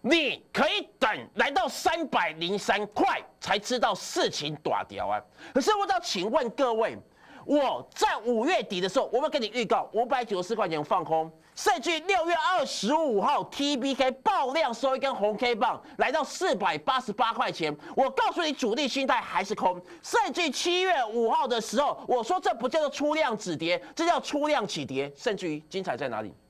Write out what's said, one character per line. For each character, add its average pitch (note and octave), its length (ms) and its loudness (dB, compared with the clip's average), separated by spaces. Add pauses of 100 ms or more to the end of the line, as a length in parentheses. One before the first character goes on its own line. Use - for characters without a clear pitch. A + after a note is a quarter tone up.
你 C4+ 480 2
可 C#4 180 2
以 G4 200 -2 (100)
等 A3+ 120 2 (240)
来 C#4 160 0
到 D#4 180 0
三 E4 400 0
百 F3+ 240 2
零 E3+ 260 -2
三 G#3 300 0
块 D4 340 0 (160)
才 F#3+ 200 0
知 A#3+ 200 -2
道 A3 160 2
事 D4 360 -2
情 D3 260 -6
大 G#2 280 -2
条 F#2+ 220 -6
啊。 G#2 140 -2 (340)
可 C4+ 60 4
是 G#4+ 140 4
我 G4+ 120 0
只 G4 60 0
要 F4 80 2
请 G3+ 300 -4
问 C4 200 2
各 B3+ 220 0
位， G#3 240 0 (480)
我 B3 500 2
在 F#4+ 300 2
五 A#3 220 2
月 E4 160 2
底 F#3 180 -4
的 F#3+ 80 0
时 F#3 100 0
候， A3 100 4
我 - 80 -2
有 C4 40 4
没 D4+ 40 0
有 D4+ 60 0
跟 D4 120 0
你 G#3 60 -4
预 A#3 140 -2
告 G3 300 0
五 A3+ 140 2
百 B3 180 0
九 F#3 180 -2
十 F3+ 60 -6
四 A3+ 80 -2
块 G#3 100 0
钱 D#3+ 160 -2
放 F3+ 220 0
空？ D#3+ 260 0 (240)
甚 F#4+ 280 2
至 D#4+ 180 0
六 E4+ 260 0
月 E4+ 80 2
二 E4 300 2
十 A#3+ 300 0
五 C#4+ 260 2
号 A3 240 2
T C#4+ 320 -2
B C4 180 0
K C4 160 2
爆 C4+ 420 0
量 C#4+ 200 2
收 C4 240 0
一 - 20 -6
根 C4 160 -2
红 G#3 220 0
K A#3+ 180 2
棒， G3+ 240 0 (200)
来 B3 120 2
到 D4 140 0
四 E4+ 300 0
百 F3 240 0
八 C4 200 0
十 A3+ 140 -4
八 A3+ 220 2
块 A3 180 0
钱。 D3+ 240 -4 (180)
我 C5+ 140 2
告 A#4+ 240 0
诉 E4+ 100 -2
你， D#4 120 0
主 A3 200 0
力 C#4 140 0
心 C4+ 180 -2
态 B3 140 2
还 F#3 240 -4
是 G#3 100 -4
空。 F3+ 240 0 (240)
甚 G4+ 300 2
至 E4 180 0
七 F4 300 0
月 E4+ 240 2
五 A3+ 260 0
号 D4 160 2
的 A#3 140 0
时 A3 180 -2
候， C4+ 300 0
我 A#3+ 160 2
说 F#4 160 0
这 F#4 140 2
不 A#3 120 -4
叫 D#4 140 2
做 D4 80 2
出 D4 240 0
量 C#4+ 240 2
止 F3 180 -6
跌， E3+ 280 0 (120)
这 E4 120 0
叫 D#4+ 120 4
出 D4 280 -2
量 C4+ 200 2
起 D#3 200 -6
跌。 C#3 280 -4
甚 G#3+ 220 -2
至 F#3+ 100 -6
于 D3+ 220 -4
精 F#3+ 160 -4
彩 E3 100 -2
在 C#3 140 -4
哪 A2+ 140 -4
里？ G#2 100 -10 (180)